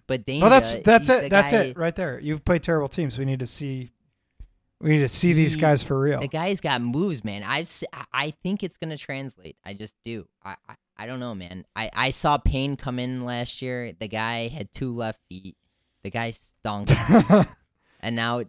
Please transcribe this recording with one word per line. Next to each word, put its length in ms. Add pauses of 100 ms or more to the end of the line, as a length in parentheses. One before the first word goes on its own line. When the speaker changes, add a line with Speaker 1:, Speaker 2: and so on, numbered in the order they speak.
Speaker 1:
But 200
Speaker 2:
Well, 220
that's, 220
Speaker 1:
Danger, 140
Speaker 2:
that's 240
Speaker 1:
he's 80
Speaker 2:
it. 60
Speaker 1:
the 60
Speaker 2:
That's 220
Speaker 1:
guy 140
Speaker 2:
it 120
right 180
there. 240
You've 240
played 200
terrible 240
teams. 320
We 60
need 160
to 60
see, 440 (880)
we 120
need 100
to 80
see 240
these 200
Speaker 1:
He, 80
Speaker 2:
guys 220
for 160
real. 220
Speaker 1:
the 60
guy's 340
got 200
moves, 420
man. 200
I've 240
se-, 260
I, 200
I 180
think 320
it's 140
gonna 200
translate. 640
I 120
just 180 (100)
do. 220 (180)
I, 120 (120)
I, 80 (220)
I 80
don't 140
know, 160
man. 300 (100)
I, 180
I 180
saw 280
Payne 380
come 200
in 280
last 360
year. 380
The 80
guy 400
had 260
two 220
left 240 (100)
feet. 280 (440)
The 80
guy 220
stunk. 640
Speaker 2:
<laughs> 40 (1040)
Speaker 1:
And 120
now 340